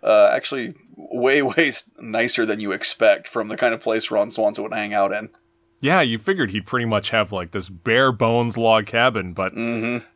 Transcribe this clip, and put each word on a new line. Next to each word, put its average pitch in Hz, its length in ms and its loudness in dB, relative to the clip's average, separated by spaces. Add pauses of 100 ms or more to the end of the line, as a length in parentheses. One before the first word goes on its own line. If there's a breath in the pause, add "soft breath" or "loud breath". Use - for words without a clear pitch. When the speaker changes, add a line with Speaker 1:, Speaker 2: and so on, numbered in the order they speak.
Speaker 1:
uh, 107 300 6
actually 127 420 -4 (200)
way, 131 480 2
way 139 260 2
s-, - 300 -8
nicer 117 480 0
than 107 140 -2
you 101 120 -2
expect - 540 2
from 107 220 -6
the 107 80 -8
kind 117 180 2
of 110 60 -10
place 110 300 -2
Ron 104 200 0
Swanson 107 320 -2
would 107 120 -8
hang 104 200 -6
out 98 180 2
in. 107 180 -6 (500)
Speaker 2:
Yeah, 165 220 2
you 117 160 0
figured 170 320 -2
he'd 98 160 -6
pretty 120 200 -2
much 104 240 -2
have, 104 220 0
like, 90 180 -8
this 92 180 -8
bare 120 440 0
bones 117 460 0
log 110 280 4
cabin, 113 460 0
but 92 220 -4
Speaker 1:
Mm-hmm. 117 600 -6